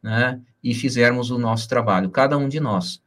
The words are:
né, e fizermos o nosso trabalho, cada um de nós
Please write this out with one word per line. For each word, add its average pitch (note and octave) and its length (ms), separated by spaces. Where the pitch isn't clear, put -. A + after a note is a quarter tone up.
né, B2 380
e A#2+ 100
fizermos A#2+ 560
o B2 80
nosso A2+ 300
trabalho, G2+ 420
cada C#3 260
um C#3 120
de C#3+ 100
nós G#2 480